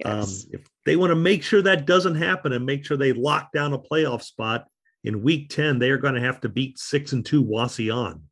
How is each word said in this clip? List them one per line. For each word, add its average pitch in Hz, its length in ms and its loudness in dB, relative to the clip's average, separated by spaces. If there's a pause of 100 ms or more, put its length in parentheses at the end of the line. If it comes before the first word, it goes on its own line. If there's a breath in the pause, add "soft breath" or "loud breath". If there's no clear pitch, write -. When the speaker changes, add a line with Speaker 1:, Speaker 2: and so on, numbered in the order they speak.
Speaker 1:
Um, 104 140 -2
Speaker 2:
Yes. 95 340 -6
Speaker 1:
if - 160 -14 (160)
they 156 120 2
wanna 170 200 4
make 175 260 2
sure 202 200 4
that 180 240 2
doesn't 180 280 4
happen 175 380 -2
and 123 140 -2
make 143 180 -2
sure 147 120 -2
they 135 160 2
lock 143 400 0
down 147 200 0
a 135 60 -2
playoff 143 440 -2
spot 113 460 -4 (340)
in 107 200 -4
week 143 260 0
ten, 147 300 0
they 123 120 2
are 139 80 2
gonna 131 220 -2
have 127 220 -4
to 120 60 -4
beat 131 300 -4
six 143 340 -4
and 123 140 -2
two 147 160 2
Wauseon, 110 800 -2 (120)